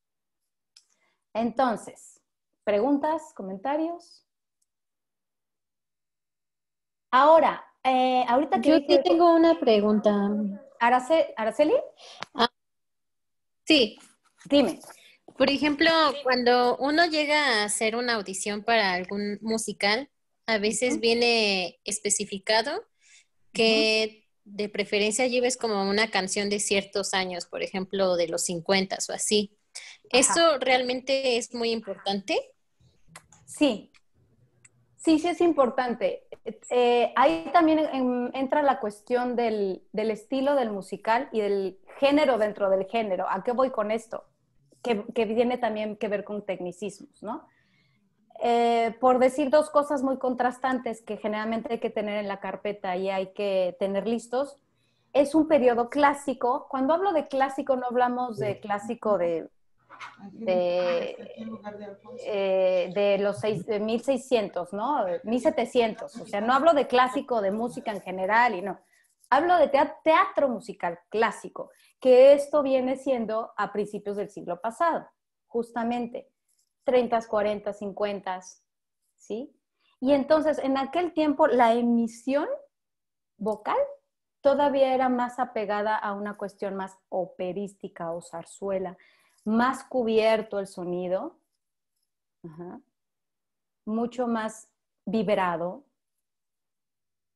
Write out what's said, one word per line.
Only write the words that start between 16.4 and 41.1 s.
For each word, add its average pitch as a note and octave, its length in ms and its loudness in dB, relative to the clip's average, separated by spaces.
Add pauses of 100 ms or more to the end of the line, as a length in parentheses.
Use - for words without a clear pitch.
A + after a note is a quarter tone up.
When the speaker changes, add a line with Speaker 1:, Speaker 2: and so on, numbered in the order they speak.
Speaker 2:
uno D4+ 300 2
llega D4 540 0
a - 20 -2
hacer G#3+ 320 -2
una A#3+ 200 -2
audición G3+ 480 -8
para G#3+ 300 2
algún G3+ 480 -6
musical, A3 680 -2 (360)
a A3 140 0
veces A3+ 340 -2
Speaker 1:
Ujú. G#3+ 80 -4
Speaker 2:
viene A3+ 800 0
especificado G#3+ 1000 -4 (720)
que A3 720 0 (200)
Speaker 1:
Ujú. G3+ 120 -20
Speaker 2:
de G#3 120 -4
preferencia G#3 580 -2
lleves B3 300 0
como G3+ 320 -2
una G#3+ 220 0
canción G3 400 -4
de G#3 80 -2
ciertos G3 560 -2
años, F#3 320 -6
por F3 160 -10
ejemplo, F#3+ 520 -2
de E3+ 120 0
los F3 180 -6
cincuentas F#3+ 640 -2
o - 40 -8
así. G#3 440 -2 (540)
Speaker 1:
Ajá. B3 80 4
Speaker 2:
¿Eso D#4 400 2
realmente B3+ 800 0
es - 180 -8
muy A#3 160 -2
importante? G#3 800 -6 (920)
Speaker 1:
Sí. - 460 -2 (1040)
Sí, D#4+ 240 2
sí E4 80 -2
es E4+ 140 -2
importante. B3+ 840 0 (420)
Eh, A#3+ 460 2
ahí E4 380 2
también D#4 260 6
en-, B3 540 -2
entra C4+ 280 0
la C#4 180 2
cuestión B3 560 -4
del, G#3+ 560 -2
del A3 200 -2
estilo C4+ 440 -2
del A#3+ 160 0
musical A3 600 -4